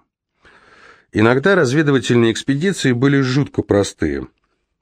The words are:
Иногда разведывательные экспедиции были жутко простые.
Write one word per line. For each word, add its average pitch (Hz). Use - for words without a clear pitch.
Иногда 131
разведывательные 127
экспедиции 143
были 139
жутко 135
простые. 78